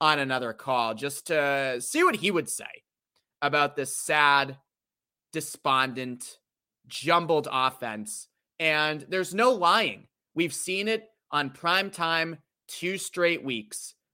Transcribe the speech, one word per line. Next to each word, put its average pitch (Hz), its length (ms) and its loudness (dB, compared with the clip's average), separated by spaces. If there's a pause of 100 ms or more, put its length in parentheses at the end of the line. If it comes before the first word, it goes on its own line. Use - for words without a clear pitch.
on 156 180 4
another 131 340 -2
call 120 420 -2
just 139 340 -8
to 139 520 0
see 311 220 0
what 330 140 4
he 202 140 -2
would 165 180 -2
say - 340 -12 (580)
about 143 360 0
this 131 200 -4
sad, 143 640 4 (720)
despondent, 131 1040 -2 (480)
jumbled 160 640 2
offense. 123 800 -4 (300)
And 151 500 0
there's 180 260 -4
no 247 180 4
lying. 175 540 2 (280)
We've 170 200 0
seen 190 340 -4
it 220 200 -4 (220)
on 143 200 0
prime 185 400 -2
time 165 480 -2 (280)
two 185 320 -6
straight 170 460 0
weeks. 113 500 -8 (200)